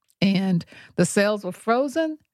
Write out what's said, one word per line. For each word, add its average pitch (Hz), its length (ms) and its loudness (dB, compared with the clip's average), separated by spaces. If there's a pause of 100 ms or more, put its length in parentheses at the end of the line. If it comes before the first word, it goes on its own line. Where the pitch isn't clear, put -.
(200)
And 196 440 0 (320)
the 175 100 4
cells 208 380 0
were 180 80 -6
frozen 285 640 -2 (160)